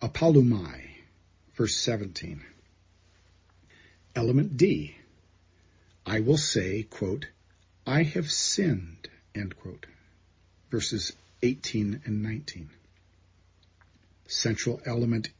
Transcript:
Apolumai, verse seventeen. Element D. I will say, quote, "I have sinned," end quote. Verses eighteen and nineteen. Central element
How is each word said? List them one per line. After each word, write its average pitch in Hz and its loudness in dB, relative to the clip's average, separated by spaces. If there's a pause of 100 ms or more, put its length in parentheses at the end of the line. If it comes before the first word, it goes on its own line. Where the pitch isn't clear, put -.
Apolumai, 120 4 (640)
verse - -2
seventeen. 101 -6 (1700)
Element 127 2
D. 123 2 (1080)
I 107 0
will 139 4
say, 104 -2
quote, 107 -6 (600)
"I 147 2
have 156 -2
sinned," 98 -2 (240)
end 101 -6
quote. - -16 (840)
Verses - -4 (300)
eighteen 110 -2
and 107 -2
nineteen. 107 -8 (1600)
Central - -2
element 117 -2 (120)